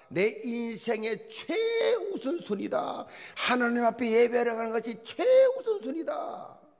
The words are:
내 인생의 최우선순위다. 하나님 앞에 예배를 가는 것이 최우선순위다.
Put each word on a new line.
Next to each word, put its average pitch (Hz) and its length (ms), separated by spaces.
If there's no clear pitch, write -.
내 190 320
인생의 226 880
최우선순위다. 403 1800
하나님 240 480
앞에 233 260
예배를 240 440
가는 226 180
것이 226 300
최우선순위다. 466 1600